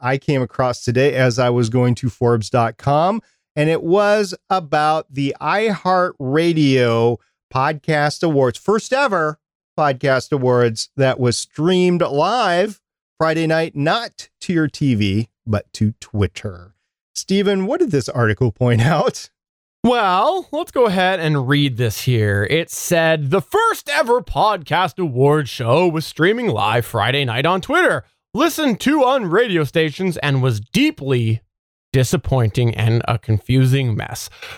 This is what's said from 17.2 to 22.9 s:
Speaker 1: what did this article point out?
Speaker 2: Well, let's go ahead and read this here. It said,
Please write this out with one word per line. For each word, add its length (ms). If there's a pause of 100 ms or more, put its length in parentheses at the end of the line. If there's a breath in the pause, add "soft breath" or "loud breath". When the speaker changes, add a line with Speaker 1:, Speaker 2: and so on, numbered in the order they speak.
Speaker 1:
what 140
did 120
this 180
article 420
point 300
out? 480 (540)
Speaker 2:
Well, 680
let's 200
go 160
ahead 320
and 280
read 300
this 240
here. 480
It 200
said, 600